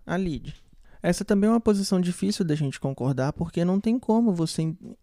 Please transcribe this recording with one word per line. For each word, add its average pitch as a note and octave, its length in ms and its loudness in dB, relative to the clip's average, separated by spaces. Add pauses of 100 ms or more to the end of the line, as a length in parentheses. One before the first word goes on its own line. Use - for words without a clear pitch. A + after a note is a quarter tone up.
a E3+ 120 -2
lide. E3 440 -6 (440)
Essa F3 200 0
também G#3 240 4
é - 20 4
uma A#3 80 4
posição G3 400 2
difícil F3+ 460 0
da D3+ 100 0
gente C#3+ 240 -2
concordar, C3+ 540 -2
porque E3 320 -2
não F#3 120 2
tem A3+ 220 0
como A3+ 320 2
você E3 300 -2
en-, D#3+ 160 -2 (260)